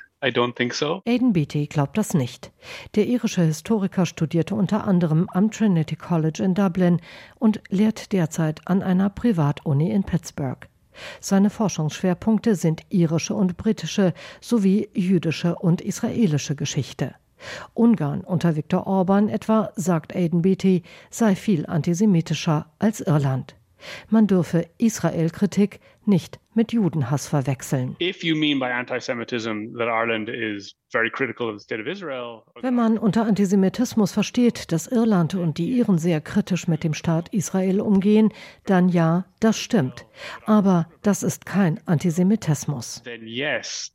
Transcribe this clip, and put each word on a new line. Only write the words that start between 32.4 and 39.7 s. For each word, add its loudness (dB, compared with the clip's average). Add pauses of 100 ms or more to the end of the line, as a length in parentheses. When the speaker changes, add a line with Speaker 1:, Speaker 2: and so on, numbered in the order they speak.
Speaker 2:
Wenn -2
man 2
unter 0
Antisemitismus 2
versteht, 0
dass -2
Irland 2
und -2
die -2
Iren 4
sehr 0
kritisch -2
mit 0
dem 0
Staat -2
Israel 0
umgehen, 4 (340)
dann 4
ja, 2 (160)
das 4
stimmt. -2 (400)